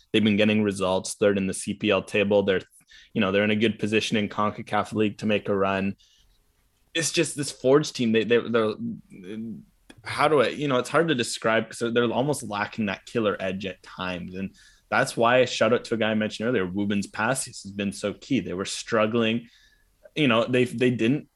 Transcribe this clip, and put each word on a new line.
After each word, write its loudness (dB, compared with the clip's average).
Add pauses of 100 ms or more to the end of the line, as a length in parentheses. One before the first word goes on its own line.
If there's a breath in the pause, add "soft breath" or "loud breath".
(100)
They've 4
been 4
getting 4
results, -2
third 2
in -2
the -4
C -6
P -2
L 2
table. 2
They're, 2 (500 loud breath)
you -2
know, 2
they're 4
in 2
a 2
good 2
position 0
in 0
concacaf -2
League 0
to -6
make 0
a 0
run. 0 (960 soft breath)
It's -2
just 0
this -6
Forge 2
team, 0
they, 4
they, 4
they're, 0 (1300)
how 0
do 4
I, 4
you -4
know, 0
it's -4
hard 0
to 2
describe -2
'cause -12
they're, -2
they're 0
almost -2
lacking -4
that -6
killer 0
edge -6
at -12
times, -10
and -8 (340 soft breath)
that's 0
why, 6
shout 2
out 0
to -4
a -2
guy 2
I 0
mentioned -2
earlier, 0
Woobens -2
Passios -4
has -12
been -4
so -6
key. -2
They -6
were -4
struggling, 0 (680 soft breath)
you 2
know, 4
they, 2
they 2
didn't 0